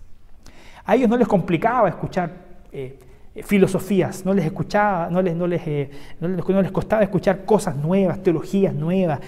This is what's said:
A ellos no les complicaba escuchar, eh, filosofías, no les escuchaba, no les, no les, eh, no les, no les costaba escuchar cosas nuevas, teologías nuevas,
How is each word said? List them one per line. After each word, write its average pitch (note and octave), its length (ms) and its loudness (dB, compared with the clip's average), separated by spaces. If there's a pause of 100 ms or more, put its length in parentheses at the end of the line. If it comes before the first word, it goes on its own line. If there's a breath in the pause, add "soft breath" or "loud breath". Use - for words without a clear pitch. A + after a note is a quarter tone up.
(840 loud breath)
A G3+ 120 2
ellos B3+ 120 4
no A#3 80 2
les A#3+ 120 2
complicaba G#3 600 2
escuchar, E3 440 -4 (400)
eh, C3+ 260 -12 (440 soft breath)
filosofías, F#3+ 840 2
no F#3 80 0
les G3+ 120 2
escuchaba, G3 680 0
no F3 100 0
les, E3+ 160 0
no F3 100 -2
les, E3+ 200 -2
eh, C#3+ 240 -4 (300 loud breath)
no E3 80 -4
les, F3 200 -4
no F#3+ 140 4
les F#3+ 100 0
costaba G#3+ 300 0
escuchar G3 420 0
cosas F3+ 320 0
nuevas, F3 460 0
teologías F3 520 0
nuevas, D#3+ 540 0